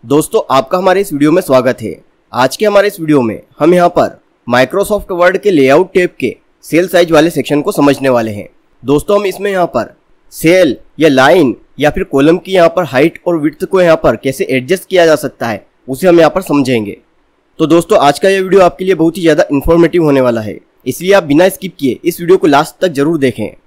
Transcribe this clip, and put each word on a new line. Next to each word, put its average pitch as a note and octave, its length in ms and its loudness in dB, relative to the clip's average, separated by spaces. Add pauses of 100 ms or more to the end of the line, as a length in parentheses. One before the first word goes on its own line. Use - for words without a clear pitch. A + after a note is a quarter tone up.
दोस्तों, D3+ 360 0 (100)
आपका C3+ 280 0
हमारे F#3 220 0
इस G3 120 -6
वीडियो D3 200 0
में F3+ 100 2
स्वागत B2+ 400 0
है। F#2+ 100 -10 (400)
आज A#2+ 240 -2
के G#3+ 100 -4
हमारे G3+ 220 2
इस G3+ 120 -8
वीडियो D3+ 220 2
में G#2+ 200 -6 (160)
हम E3 160 4
यहाँ F3 160 2
पर - 280 -2 (280)
Microsoft F#3+ 680 -2
Word F3+ 260 0
के G#3 120 0
लेआउट D3 440 2
टैब F3+ 260 0
के A#2+ 140 -4 (300)
सेल F3 240 -2
साइज E3+ 240 2
वाले D#3+ 180 2
सेक्शन C#3+ 320 -4
को - 100 -4
समझने C#3 360 0
वाले A#2 220 0
हैं। G2+ 180 -12 (340)
दोस्तों, D3 360 -2
हम G#3 80 -6
इसमें G3 240 -6
यहाँ F3+ 180 -2
पर A2+ 260 -6 (380)
सेल E3 440 2 (240)
या D#3 80 4
लाइन C3+ 460 2 (240)
या D3 120 0
फिर F3 160 -6
कॉलम D3+ 320 2
की F#3+ 140 -10
यहाँ E3+ 180 4
पर F3+ 160 -4
हाइट C3+ 400 -2
और F3 120 -2
विड्थ D3+ 260 -4
को F#3 160 0
यहाँ E3 180 4
पर C3+ 200 0
कैसे C3+ 320 -6
एडजस्ट C3 380 -4
किया F3 180 2
जा D#3 100 4
सकता C3 320 -8
है, A#2+ 160 -8 (240)
उसे C3+ 200 -2
हम E3+ 100 4
यहाँ D#3 120 4
पर - 120 -6
समझेंगे। B2 540 -2 (640)
तो D#3+ 100 0
दोस्तों, E3+ 320 2
आज C#3+ 180 2
का F#3+ 100 0
ये F#3+ 140 0
वीडियो F#3+ 200 2
आपके F3 220 0
लिए F#3 120 0
बहुत E3 200 -2
ही F#3+ 60 -8
ज़्यादा D3+ 300 2
इन्फॉर्मेटिव E3 520 0
होने C#3 160 2
वाला A#2+ 200 0
है, G#2 180 -12 (280)
इसलिए E3+ 280 -2
आप F#3+ 100 2
बिना D#3 260 2
स्किप F#3 280 -14
किए B2+ 260 -4
इस E3+ 160 -6
वीडियो F3 180 2
को F#3+ 100 0
लास्ट D3 320 0
तक F#3 100 0
जरूर D3 300 -2
देखें। A#2 300 -4 (160)